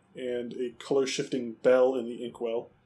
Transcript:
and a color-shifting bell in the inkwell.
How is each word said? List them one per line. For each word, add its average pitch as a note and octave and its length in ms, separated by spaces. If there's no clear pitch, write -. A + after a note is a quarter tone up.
and A#2+ 400
a B2 240
color-shifting C3+ 840
bell B2+ 320
in B2 100
the A#2+ 200
inkwell. A#2 440